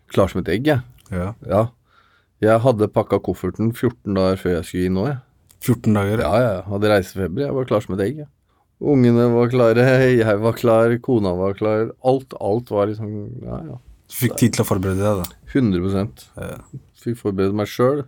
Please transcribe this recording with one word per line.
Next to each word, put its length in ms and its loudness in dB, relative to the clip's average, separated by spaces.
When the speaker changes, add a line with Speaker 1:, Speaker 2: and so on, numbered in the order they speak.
Speaker 1:
Klar 240 0
som 140 -4
et 80 -4
egg, 160 -2
jeg. 160 2
Speaker 2:
Ja. 340 -6
Speaker 1:
Ja. 240 0
Jeg 200 4
hadde 260 4
pakka 320 0
kofferten 540 -4
fjorten 420 -4
dager 220 2
før 200 -2
jeg 100 -6
skulle 240 -2
inn 40 0
nå, 120 0
jeg. 100 -4
Speaker 2:
Fjorten 360 0
dager? 240 0
Speaker 1:
Ja, 100 -2
ja, 200 2
ja. 120 -4
Hadde 280 0
reisefeber. 500 0
Jeg 140 -4
var 120 -2
klar 160 0
som 140 -8
et 80 0
egg, 160 -6
jeg. 80 -18
Ungene 480 4
var 200 2
klare, 340 4
<laughs> 180 4
jeg 180 2
var 160 0
klar, 440 2
kona 340 0
var 240 -2
klar. 320 0
Alt, 340 -2
alt 340 -4
var 160 0
liksom, 220 -8
ja, 240 -10
ja. 160 -14
Speaker 2:
Du 120 -20
fikk 240 -2
tid 160 2
til 80 0
å 60 -6
forberede 340 -2
deg, 220 0
da? 140 -18
Speaker 1:
Hundre 320 0
prosent. 400 -4
Speaker 2:
Ja. 180 -12
Speaker 1:
Fikk 240 -8
forberede 380 -2
meg 100 -2
selv, 400 0